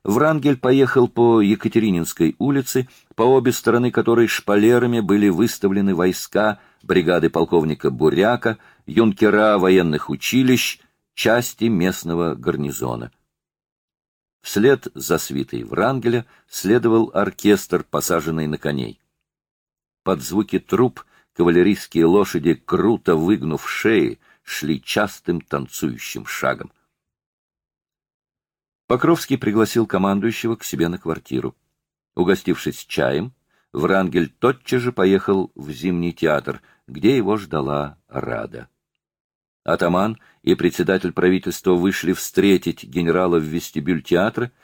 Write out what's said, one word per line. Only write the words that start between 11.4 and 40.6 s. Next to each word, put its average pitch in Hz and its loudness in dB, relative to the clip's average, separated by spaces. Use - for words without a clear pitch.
местного 85 -2
гарнизона. 64 -6
Вслед 127 2
за 78 -2
свитой 67 -8
Врангеля 117 -2
следовал 113 2
оркестр, 95 0
посаженный 80 -4
на 76 -4
коней. 65 -8
Под 90 -2
звуки 95 -2
труб 120 -2
кавалерийские 87 2
лошади, 85 2
круто 90 0
выгнув 78 -2
шеи, 85 0
шли 73 -6
частым 90 -6
танцующим 64 -8
шагом. - -6
Покровский 139 0
пригласил 110 0
командующего 101 -2
к - -12
себе - -2
на 87 -6
квартиру. 64 -6
Угостившись 90 -2
чаем, 76 -2
Врангель 87 0
тотчас 127 -2
же 123 -4
поехал 95 0
в 71 -14
Зимний 85 -4
театр, 71 -2
где 85 0
его 104 0
ждала 73 -4
Рада. 58 -10
Атаман 90 0
и 92 2
председатель 90 0